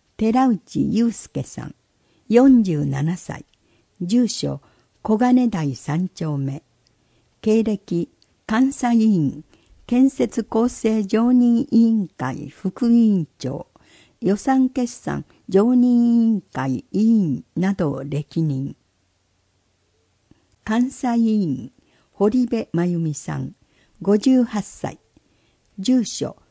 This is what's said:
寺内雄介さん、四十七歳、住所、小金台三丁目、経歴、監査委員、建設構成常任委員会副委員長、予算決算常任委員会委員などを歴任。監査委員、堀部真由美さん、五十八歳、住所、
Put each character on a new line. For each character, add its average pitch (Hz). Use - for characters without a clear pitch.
寺 240
内 156
雄 226
介 -
さ -
ん、 -
四 240
十 151
七 143
歳、 -
住 220
所、 139
小 214
金 247
台 156
三 165
丁 151
目、 135
経 220
歴、 190
監 262
査 240
委 226
員、 165
建 262
設 233
構 226
成 220
常 226
任 240
委 226
員 214
会 -
副 233
委 233
員 185
長、 -
予 202
算 262
決 254
算 143
常 208
任 247
委 233
員 190
会 131
委 202
員 202
な 190
ど 156
を 135
歴 143
任。 139
監 240
査 240
委 220
員、 131
堀 233
部 226
真 170
由 175
美 156
さ 151
ん、 135
五 208
十 254
八 214
歳、 -
住 247
所、 -